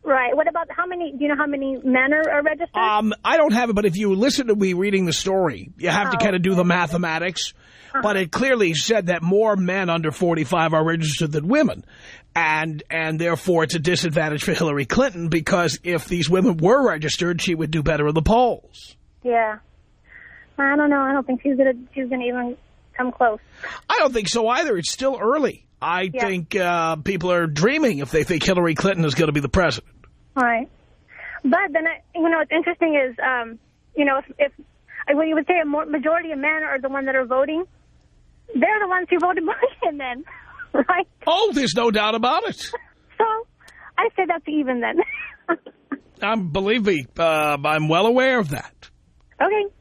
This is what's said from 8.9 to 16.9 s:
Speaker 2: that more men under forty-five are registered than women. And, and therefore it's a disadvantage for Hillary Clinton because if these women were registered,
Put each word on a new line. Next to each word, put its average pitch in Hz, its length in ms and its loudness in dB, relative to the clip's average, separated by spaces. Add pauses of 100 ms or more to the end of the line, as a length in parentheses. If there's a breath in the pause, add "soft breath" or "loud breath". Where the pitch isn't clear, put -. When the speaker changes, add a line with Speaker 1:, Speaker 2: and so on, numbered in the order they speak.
Speaker 2:
that 175 160 -2
more 202 320 4
men 185 360 0
under 165 200 0
forty-five 160 640 0
are 156 100 4
registered 160 460 0
than 151 160 -4
women. 269 380 2 (500 loud breath)
And, 156 560 0
and 160 300 -2
therefore 170 420 2
it's 156 140 -2
a - 20 0
disadvantage 156 640 0
for - 120 0
Hillary 143 320 0
Clinton 175 420 0
because 170 560 0
if 175 240 -2
these 170 200 -2
women 185 280 4
were 214 320 4
registered, 170 520 -2